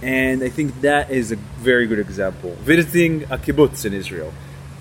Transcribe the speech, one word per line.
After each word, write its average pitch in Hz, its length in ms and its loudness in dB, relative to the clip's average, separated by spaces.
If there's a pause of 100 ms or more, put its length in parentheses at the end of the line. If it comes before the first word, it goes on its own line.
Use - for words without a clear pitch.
And 131 420 2
I 127 60 0
think 131 320 -2
that 143 280 2
is 127 220 0
a 110 60 -2 (320)
very 123 180 6
good 107 120 0
example. 95 640 -4
Visiting 165 600 2 (120)
a - 20 -2
kibbutz 139 480 2
in 101 80 -4
Israel. 87 380 -8 (500)